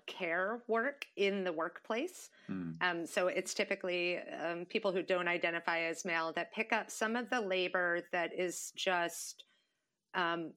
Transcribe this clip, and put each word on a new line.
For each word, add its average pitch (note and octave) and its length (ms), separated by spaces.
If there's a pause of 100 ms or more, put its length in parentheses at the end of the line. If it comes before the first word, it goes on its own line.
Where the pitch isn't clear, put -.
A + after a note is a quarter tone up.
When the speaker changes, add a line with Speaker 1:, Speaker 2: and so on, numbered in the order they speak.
Speaker 1:
care F#3 600
work A#3 400 (100)
in G3 280
the F3+ 80
workplace. F3 800 (180)
Speaker 2:
Hmm. F3+ 220 (100)
Speaker 1:
Um, F3 260
so F3+ 220
it's - 260
typically, F3+ 640
um, E3+ 460
people G3 260
who F3+ 140
don't F3+ 240
identify E3+ 540
as E3 220
male E3 300
that E3+ 180
pick A3 200
up G#3 180
some A3 240
of A#3+ 160
the B3+ 100
labor F3+ 600 (100)
that E3+ 260
is F3 380
just, - 680 (720)
um, E3+ 420